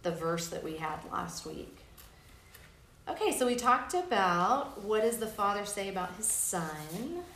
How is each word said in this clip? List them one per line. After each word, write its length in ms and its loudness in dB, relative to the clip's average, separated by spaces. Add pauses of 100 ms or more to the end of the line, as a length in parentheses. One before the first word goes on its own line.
the 80 0
verse 380 -2
that 160 -6
we 140 -6
had 200 -4 (140)
last 340 -6
week. 320 -10 (1300)
Okay, 220 2
so 160 2
we 80 4
talked 400 4
about 880 2
what 200 2
does 160 4
the 100 -4
Father 360 0
say 240 -4
about 280 -4
his 100 -4
Son. 960 -2 (140)